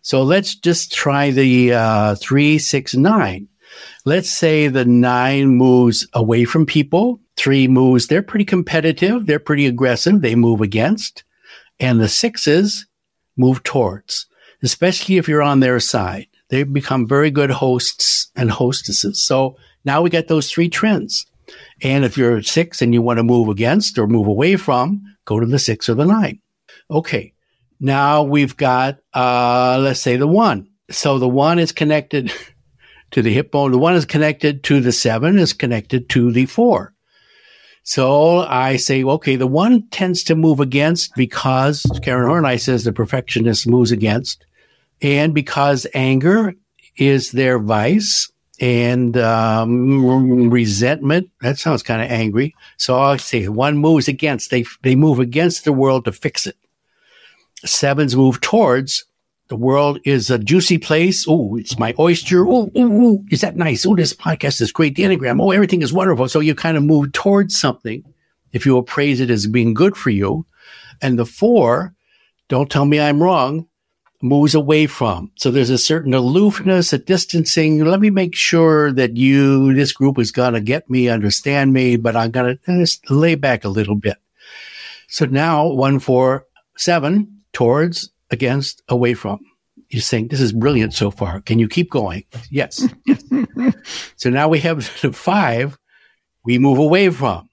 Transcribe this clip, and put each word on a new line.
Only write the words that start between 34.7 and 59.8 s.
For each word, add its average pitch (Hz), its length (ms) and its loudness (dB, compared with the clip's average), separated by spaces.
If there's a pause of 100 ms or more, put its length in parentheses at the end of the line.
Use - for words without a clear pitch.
the 123 120 0
seven, 123 480 0
is 165 140 2
connected 120 560 -4
to 120 220 2
the 123 140 2
four. 139 480 -2 (920)
So 147 540 2
I 135 380 -2
say, 135 260 -2
okay, 135 320 0
the 131 120 -2
one 208 420 2
tends 180 360 -4
to 165 100 0
move 156 260 2
against 143 540 -2
because 131 680 -2 (180)
Karen 123 280 -2
Horney 147 280 0
says 117 280 -2
the 113 80 -2
perfectionist 117 760 -2
moves 120 240 2
against, 110 540 -2 (560)
and 147 320 0
because 143 600 -2
anger 151 600 0 (420)
is 135 360 0
their 127 280 0
vice 113 720 -2 (300)
and, 123 560 0
um, 123 1300 2
resentment, 127 800 0 (120)
that 131 180 -4
sounds 151 240 -2
kinda 113 220 -4
angry. 113 500 -2 (220)
So 127 200 -2
I 139 200 2
say 107 320 -4
one 131 280 0
moves 151 300 2
against, 139 420 -4
they, 127 140 0 (200)
they 131 120 2
move 143 240 4
against 151 460 -2
the 151 80 2
world 131 320 0
to 104 80 -4
fix - 340 -8
it. 185 80 -12 (1120)
Sevens 139 500 -2
move 131 260 4
towards, 135 640 0 (420)
the 131 80 -10
world 139 500 0